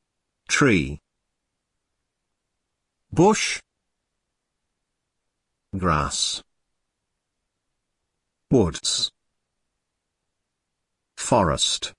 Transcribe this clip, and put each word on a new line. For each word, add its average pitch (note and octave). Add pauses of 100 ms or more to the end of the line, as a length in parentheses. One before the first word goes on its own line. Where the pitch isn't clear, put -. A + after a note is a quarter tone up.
(480)
Tree. D#2+ (2250)
Bush. - (2250)
Grass. E2 (2000)
Woods. - (2000)
Forest. -